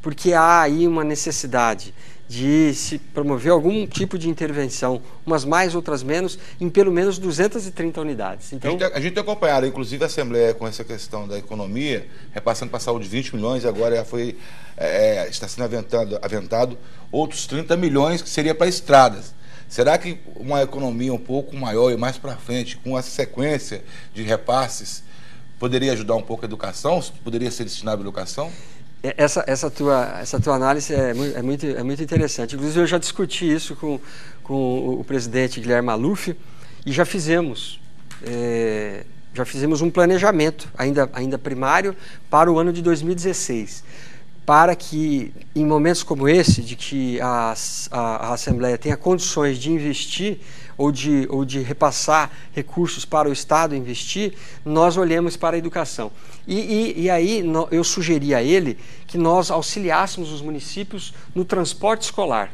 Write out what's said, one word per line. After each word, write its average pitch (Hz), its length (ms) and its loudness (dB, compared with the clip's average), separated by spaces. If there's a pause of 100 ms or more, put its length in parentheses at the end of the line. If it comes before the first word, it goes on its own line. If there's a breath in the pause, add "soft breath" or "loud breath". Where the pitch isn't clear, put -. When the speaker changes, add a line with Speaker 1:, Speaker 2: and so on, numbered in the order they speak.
Speaker 1:
porque 160 320 0
há 170 260 8
aí 160 260 4
uma 160 200 2
necessidade 131 880 0 (340 loud breath)
de 143 480 2
se 147 240 -6
promover 143 520 0
algum 180 360 4
tipo 196 280 -4
de 165 140 -2
intervenção, 143 720 -2 (240 loud breath)
umas 156 180 2
mais, 165 300 2
outras 160 300 -2
menos, 165 340 -2 (240 loud breath)
em 175 80 -2
pelo 196 220 6
menos 180 260 2
duzentas 190 480 0
e 190 60 -10
trinta 165 280 -4
unidades. 110 540 -6
Então 135 160 -4
Speaker 2:
A - 40 0
gente 180 80 -4
tem, 185 160 0
a 139 40 -2
gente 175 120 -2
tem 202 100 -2
acompanhado, 165 420 2
inclusive, 131 380 -4
a - 20 0
Assembleia 117 480 2
com 113 140 -6
essa 110 160 -8
questão 104 440 -8
da 101 120 -6
economia, 107 680 -6 (240 loud breath)
repassando 117 380 -2
pra 120 100 -4
saúde 117 280 -2
vinte 127 280 -4
milhões, 117 300 -2
agora 117 300 2
já 104 100 0
foi, 120 320 -4 (400 loud breath)
é, 95 480 4
é, - 20 -8
está 85 200 -8
sendo 123 160 -6
aventado, 107 580 -2
aventado 107 560 0 (340 loud breath)
outros - 360 -2
trinta 160 280 0
milhões 165 460 4
que - 80 -8
seria 156 240 0
pra 170 140 4
estradas. 131 680 6 (340 loud breath)
Será 139 300 4
que 175 220 -4 (160)
uma 139 260 0
economia 131 500 -2
um 120 60 -2
pouco 135 400 -4
maior 123 340 4
e 117 60 0
mais 123 220 -2
pra 131 160 -8
frente, 120 420 -6
com 131 180 -4
essa 127 140 -4
sequência 131 720 -2 (300 loud breath)
de 104 80 -6
repasses, 113 840 -2 (540 loud breath)
poderia 127 360 2
ajudar 110 200 0
um 113 80 2
pouco 110 240 -8
a - 20 -6
educação? 135 560 -2 (200)
Poderia 117 260 -2
ser 117 140 -6
destinado 107 400 -4
à - 0 -
educação? 98 480 -6 (500 loud breath)
Speaker 1:
É, 135 140 -4
essa, - 320 4
essa 135 240 0
tua, 127 480 2
essa 127 220 -4
tua 143 140 4
análise 139 380 2
é 131 200 2
mui-, 135 200 -2
é 123 80 -4
muito, 135 240 -2
é 123 180 -2
muito 135 200 -2
interessante. 147 520 0
Inclusive, 151 260 2
eu 175 40 6
já 175 120 2
discuti - 520 -2
isso 156 280 0
com, 147 200 -4 (460 loud breath)
com - 100 -6
o, 127 460 0
o 123 60 -6
presidente 123 560 -2
Guilherme 120 240 2
Maluf 139 500 0 (500 loud breath)
e 139 60 -4
já 156 140 4
fizemos, 165 720 -2 (420)
é, 113 840 -2 (280)
já 123 120 -2
fizemos 143 360 0
um 170 80 2
planejamento, 175 800 4 (100)
ainda, 135 360 2
ainda 131 240 -2
primário, 139 580 0 (340 loud breath)
para 165 220 8
o 160 80 6
ano 170 140 2
de 170 80 -4
dois 165 200 2
mil 165 120 0
e - 20 0
dezesseis, 170 720 -4 (600 loud breath)
para 160 300 8
que, 151 580 -2 (220)
em 151 100 4
momentos 151 380 4
como 139 240 0
esse, 160 340 6
de 117 140 -8
que 127 460 -4
a, 120 340 0 (360)
a, 135 80 -2
a 117 340 -2
Assembleia 123 440 0
tenha 151 200 -2
condições 156 600 0
de 131 140 -2
investir 165 680 -2 (360 loud breath)
ou 143 160 2
de, 139 380 2
ou 139 160 0
de 135 140 -4
repassar 143 720 2 (220 loud breath)
recursos 160 520 -2
para 151 240 2
o 139 40 0
Estado 156 420 2
investir, 135 580 -4 (320 loud breath)
nós 165 320 6
olhemos 170 400 2
para 165 180 0
a 170 40 0
educação. 160 520 -4 (360 loud breath)
E, - 100 -2
e, 220 440 0
e 180 80 2
aí 185 340 2
no, 160 260 2
eu 165 140 2
sugeri 156 500 2
a 123 80 6
ele 147 380 4 (260 loud breath)
que - 120 -6
nós 175 340 4
auxiliássemos 170 800 0
os 147 100 -8
municípios 175 720 -8 (220 loud breath)
no 180 100 2
transporte 196 580 0
escolar. 113 500 0